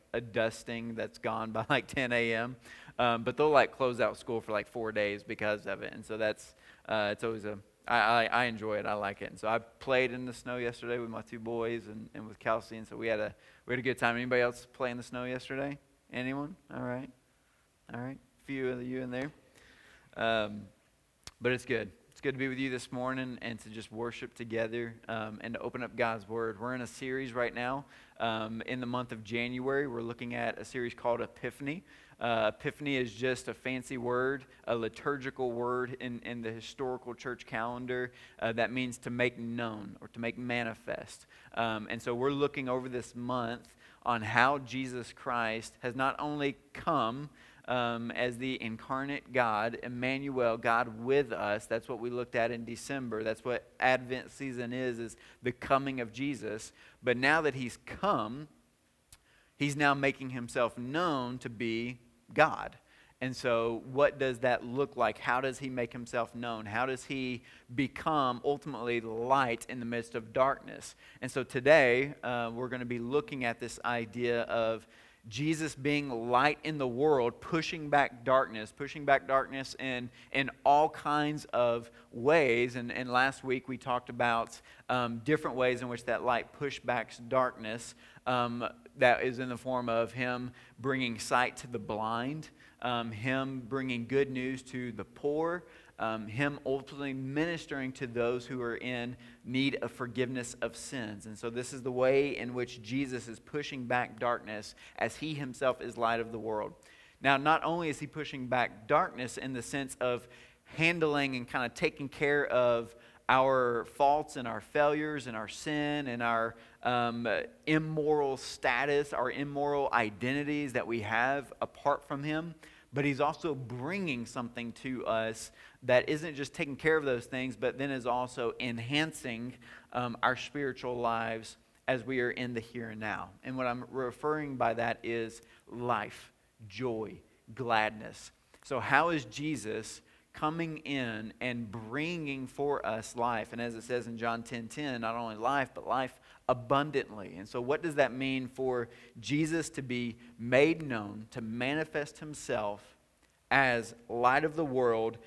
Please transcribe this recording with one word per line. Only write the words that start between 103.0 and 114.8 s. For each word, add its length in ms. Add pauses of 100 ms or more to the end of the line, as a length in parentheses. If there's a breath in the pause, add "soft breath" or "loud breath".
is 120
pushing 460
back 340
darkness 540 (240 loud breath)
as 180
he 180
himself 480
is 160
light 220
of 120
the 80
world. 340 (480 loud breath)
Now, 160
not 260
only 260
is 100
he 80
pushing 400
back 400
darkness 500
in 160
the 80
sense 400
of 260 (480 loud breath)
handling 600
and 120
kinda 220
taking 400
care 380
of 480 (340 loud breath)
our 560
faults 500
and 120
our 140
failures 640